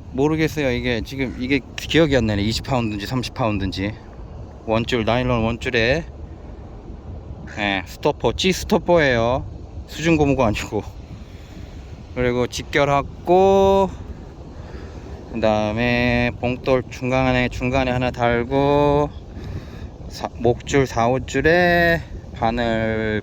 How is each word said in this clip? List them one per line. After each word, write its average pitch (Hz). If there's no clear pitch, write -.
모르겠어요. 151
이게 120
지금 131
이게 131
기억이 147
안 113
나네. 104
이십 113
파운드인지 107
삼십 123
파운드인지. 98
원줄, 113
나일론 120
원줄에, 120
예, 98
스토퍼, -
찌 185
스토퍼예요. 143
수중 165
고무가 135
아니고. 104
그리고 123
직결하고, 185
그다음에 120
봉돌 127
중간에, 127
중간에 127
하나 123
달고, 139
사-, -
목줄 123
사, 117
오 127
줄에 170
바늘 110